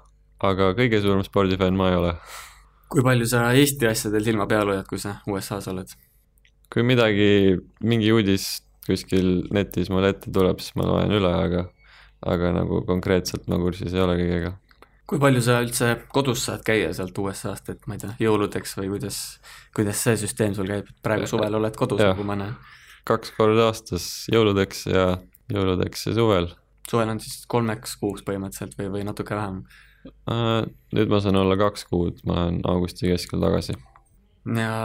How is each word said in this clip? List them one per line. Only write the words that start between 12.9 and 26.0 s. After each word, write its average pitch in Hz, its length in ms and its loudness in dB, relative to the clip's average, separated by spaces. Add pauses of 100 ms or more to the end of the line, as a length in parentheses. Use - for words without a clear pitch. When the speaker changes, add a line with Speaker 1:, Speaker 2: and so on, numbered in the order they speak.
Speaker 1:
ma 92 120 0
kursis 90 300 -4
ei 92 140 0
ole 87 160 0
kõigega. 87 340 -4 (540)
Speaker 2:
Kui 190 80 -2
palju 135 240 4
sa 120 220 2
üldse 123 240 -2 (260)
kodus 131 320 0
saad 104 220 -6
käia 101 260 2
sealt 92 240 -8
U 98 140 -4
S - 180 -10
A-st, 98 240 -12
et - 160 -16
ma 101 80 -8
ei - 60 -12
tea, 98 80 -8 (100)
jõuludeks 104 560 0
või 98 140 -6
kuidas, 101 260 -8 (560)
kuidas 104 320 -2
see 113 160 2
süsteem 104 320 -2
sul 95 160 -4
käib? 101 220 -6 (100)
Praegu 104 240 -2
Speaker 1:
Äh, - 60 -6
Speaker 2:
suvel 107 260 0
oled 107 220 -2
kodus, 107 240 2
Speaker 1:
jah. 98 100 4
Speaker 2:
nagu 101 140 -4
ma 101 100 -4
näen. 101 160 -6 (560)
Speaker 1:
Kaks - 240 0
korda 110 380 4
aastas - 340 -6 (240)
jõuludeks 101 640 2
ja, 92 140 4 (440)
jõuludeks 95 640 -2